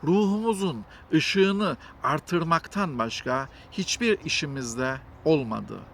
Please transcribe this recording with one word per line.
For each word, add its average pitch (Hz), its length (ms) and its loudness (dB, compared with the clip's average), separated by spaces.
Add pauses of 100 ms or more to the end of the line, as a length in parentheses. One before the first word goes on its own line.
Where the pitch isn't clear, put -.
Ruhumuzun 196 800 2 (280)
ışığını 190 640 2 (260)
artırmaktan 160 960 0
başka 127 500 -2 (240)
hiçbir 214 480 0
işimizde 135 800 -4 (240)
olmadı. 110 560 0 (120)